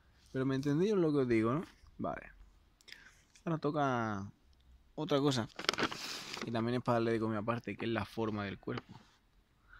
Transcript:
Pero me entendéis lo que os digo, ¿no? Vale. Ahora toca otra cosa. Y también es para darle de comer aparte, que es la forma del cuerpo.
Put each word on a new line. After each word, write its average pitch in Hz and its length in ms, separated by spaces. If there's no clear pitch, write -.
Pero 131 140
me 135 100
entendéis 147 380
lo 165 180
que 143 80
os 131 80
digo, 113 260
¿no? 175 120
Vale. - 340
Ahora 165 140
toca 120 720
otra 147 240
cosa. 135 280
Y 113 60
también 117 260
es 120 60
para 120 140
darle 117 160
de 113 60
comer 110 180
aparte, 117 380
que - 100
es 113 60
la 107 140
forma 107 400
del 98 140
cuerpo. - 340